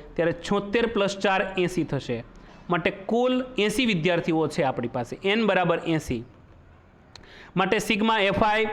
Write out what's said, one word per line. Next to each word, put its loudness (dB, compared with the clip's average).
ત્યારે 2
છોતેર 0
plus 0
ચાર 2
એંસી 0
થશે. -6
માટે 2
કુલ 0
એંસી 2
વિદ્યાર્થીઓ 2
છે 0
આપણી -2
પાસે, -8
એન 2
બરાબર 2
એંસી. -2
માટે 2
સિગ્મા 2
એફ 2
આઈ 2